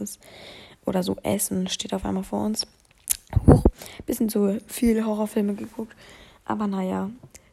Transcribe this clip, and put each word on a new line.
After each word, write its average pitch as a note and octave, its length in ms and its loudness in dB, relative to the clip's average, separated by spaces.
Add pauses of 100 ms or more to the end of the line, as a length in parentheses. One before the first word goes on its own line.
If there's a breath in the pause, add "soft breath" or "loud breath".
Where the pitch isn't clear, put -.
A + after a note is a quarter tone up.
ist. - 200 -10 (640 loud breath)
Oder F#3 200 0
so F#3 180 -2
Essen F#3+ 460 -2
steht - 260 -6
auf F#3+ 100 -4
einmal F#3+ 200 -2
vor G#3 200 -4
uns. G#3+ 220 -2 (800)
Huch, - 160 10 (420 loud breath)
bisschen A#3+ 240 0
zu G3+ 380 0
viel A3 400 0
Horrorfilme G#3+ 480 0
geguckt. A3 400 -10 (500 loud breath)
Aber G#3+ 220 -4
naja, F#3+ 440 -2 (420 loud breath)